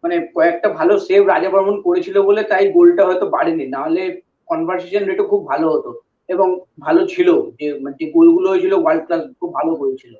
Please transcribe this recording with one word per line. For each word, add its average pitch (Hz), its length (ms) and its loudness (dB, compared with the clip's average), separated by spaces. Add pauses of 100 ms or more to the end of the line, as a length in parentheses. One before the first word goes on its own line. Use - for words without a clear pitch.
মানে, 339 320 -2
কয়েকটা 208 340 0
ভালো 175 300 0
সেভ 196 280 4
রাজা 180 220 0
বর্মন 196 320 0
করেছিল 185 400 0
বলে 202 220 2
তাই 196 280 2
গোলটা 175 340 6
হয়তো 185 240 0
বাড়েনি, 160 380 -2
নাহলে 160 540 -6 (240)
কনভার্সেশন 180 600 -4
রেটও 190 180 -2
খুব 202 240 -2
ভালো 151 220 0
হতো - 300 -4 (280)
এবং 185 320 0 (200)
ভালো 160 280 0
ছিল। 175 340 2
যে, 147 380 -8
মানে, 135 260 -10
যে 151 60 -10
গোলগুলো 165 380 2
হয়েছিল 185 240 0
ওয়ার্ল্ড 160 320 0
ক্লাস, 165 160 -4 (180)
খুব 170 140 -10
ভালো 160 220 -4
গোল 135 200 -6
ছিল। 117 240 -20